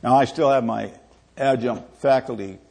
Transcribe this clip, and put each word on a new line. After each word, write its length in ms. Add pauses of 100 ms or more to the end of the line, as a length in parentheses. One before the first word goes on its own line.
Now, 140
I 100
still 240
have 140
my 280 (460)
adjunct 600
faculty 600 (140)